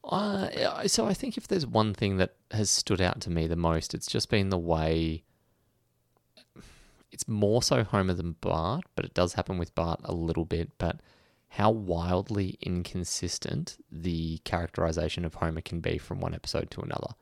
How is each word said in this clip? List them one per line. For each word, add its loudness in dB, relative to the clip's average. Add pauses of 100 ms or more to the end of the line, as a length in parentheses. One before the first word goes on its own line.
Uh, 0 (260)
I, -2
so 2
I 2
think -4
if -10
there's 0
one 2
thing 0
that 2 (160)
has 2
stood 2
out 2
to -6
me 2
the 0
most, 2
it's -6
just -2
been 2
the 2
way, 2 (1900)
it's -8
more 4
so 4
Homer 2
than -2
Bart, 0 (100)
but -2
it -10
does 2
happen -2
with -4
Bart 0
a -4
little 0
bit, -2
but -2 (500)
how 4
wildly 0
inconsistent -4 (140)
the -2
characterization -2
of -4
Homer -2
can -6
be -2
from -8
one -4
episode -4
to -10
another. -8